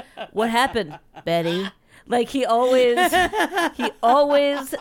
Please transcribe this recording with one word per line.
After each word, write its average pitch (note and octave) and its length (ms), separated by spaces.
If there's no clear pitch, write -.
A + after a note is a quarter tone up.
what A3+ 160
happened, A3+ 500
Betty." E3+ 400
Like, A#3+ 220
he C4 160
always, B3 500
he A#3 160
always C#4+ 800